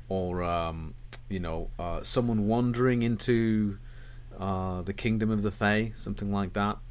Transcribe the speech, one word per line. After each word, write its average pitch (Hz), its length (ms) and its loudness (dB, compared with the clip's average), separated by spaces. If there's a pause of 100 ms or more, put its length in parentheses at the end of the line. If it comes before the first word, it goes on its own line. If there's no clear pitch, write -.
or, 90 340 0
um, 82 500 -2 (360)
you 98 100 -2
know, 82 300 -4 (100)
uh, 85 240 -4
someone 117 440 2
wandering 120 560 4
into, 110 720 2 (600)
uh, 92 440 -2
the 98 120 -4
kingdom 110 360 0
of 107 140 2
the 104 80 2
Fae, 107 440 2
something 101 380 -4
like 98 200 0
that, 104 240 0 (140)